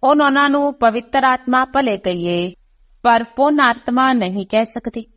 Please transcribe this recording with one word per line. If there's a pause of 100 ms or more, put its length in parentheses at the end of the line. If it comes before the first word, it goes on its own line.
ਹੁਣ
ਉਹਨਾਂ
ਨੂੰ
ਪਵਿੱਤਰ
ਆਤਮਾ
ਭਲੇ
ਕਹੀਏ, (500)
ਪਰ
ਪੁੰਨ
ਆਤਮਾ
ਨਹੀਂ
ਕਹਿ
ਸਕਦੇ। (140)